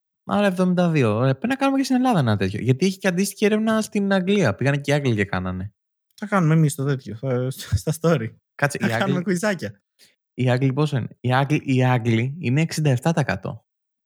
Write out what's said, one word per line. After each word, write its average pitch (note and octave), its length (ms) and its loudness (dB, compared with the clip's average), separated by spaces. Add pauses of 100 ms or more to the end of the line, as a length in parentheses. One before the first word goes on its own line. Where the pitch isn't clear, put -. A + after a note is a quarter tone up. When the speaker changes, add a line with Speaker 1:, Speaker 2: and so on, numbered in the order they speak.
(260)
Speaker 1:
Άρα G3+ 220 0
εβδομήντα F3+ 420 2
δύο. B2 260 2
Ωραία, C3 160 2
πρέπει C3 160 -4
να C4 80 -2
κάνουμε C4+ 220 0
και C#4 60 2
στην B3+ 120 0
Ελλάδα B3 240 2
ένα A2 180 2
τέτοιο. G2 240 -2
Γιατί B2+ 240 2
έχει F#3+ 120 0
και - 100 -4
αντίστοιχη F#3+ 380 0
έρευνα A3 360 2
στην G3+ 320 -2
Αγγλία. F#3 420 2
Πήγανε C#3+ 220 0
και C#3 140 -4
οι - 20 2
Άγγλοι C#3 220 2
και G2+ 100 0
κάνανε. F#2 480 -6 (420)
Speaker 2:
Θα G#3+ 100 -10
κάνουμε F3+ 280 2
εμείς D#3 220 4
το C3+ 100 -4
τέτοιο, C3 300 -4
θα, B2+ 360 -4
στα - 500 -4
story. C#3 320 0 (220)
Speaker 1:
Κάτσε, - 220 -4
Speaker 2:
Θα - 100 -2
Speaker 1:
οι - 20 -2
Άγγλοι A2+ 160 -2
Speaker 2:
κάνουμε F#3 160 0
κουιζάκια. F3 600 -4 (520)
Speaker 1:
οι B2+ 160 0
Άγγλοι B2+ 240 2
πόσο D3 240 -2
είναι; - 100 -4 (120)
Οι B2 140 -2
Άγγλοι, C#3+ 320 2
οι B2+ 200 2
Άγγλοι A#2+ 540 0
είναι C3+ 220 0
εξήντα D#3 280 0
εφτά C3+ 240 2
τοις E3 80 0
εκατό F#2+ 440 -6 (400)